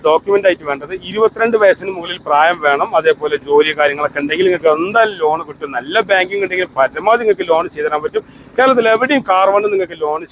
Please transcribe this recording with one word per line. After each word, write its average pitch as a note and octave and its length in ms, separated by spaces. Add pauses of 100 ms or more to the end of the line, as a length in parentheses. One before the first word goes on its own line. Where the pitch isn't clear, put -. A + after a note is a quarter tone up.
ഡോക്യുമെന്റ് G3 440
ആയിട്ട് D#3+ 200
വേണ്ടത്. C#3+ 240 (160)
ഇരുപത്തിരണ്ട് A3 540
വയസ്സിന് F#3+ 340
മുകളിൽ F3 300
പ്രായം D#3 400
വേണം. C#3+ 220 (100)
അതേപോലെ D3+ 380 (100)
ജോലി D3+ 340
കാര്യങ്ങളൊക്കെ D3 420
ഉണ്ടെങ്കിൽ D#3+ 260
നിങ്ങൾക്ക് E3 280
എന്തായാലും G#3 460
ലോൺ D#3 160 (100)
കിട്ടും. C#3+ 280
നല്ല D3+ 240 (100)
ബാങ്കിങ് F#3+ 340
ഉണ്ടെങ്കിൽ F3+ 240 (100)
പരമാവധി E3 460
നിങ്ങൾക്ക് G#3 260
ലോൺ E3 240
ചെയ്ത് D3+ 140
തരാൻ D3+ 160
പറ്റും. F#3 200 (320)
കേരളത്തിൽ B3 380
എവിടെയും B3+ 360
കാർ F#3+ 240
വണ്ടി G#3 200
നിങ്ങൾക്ക് E3+ 300
ലോൺ D#3 280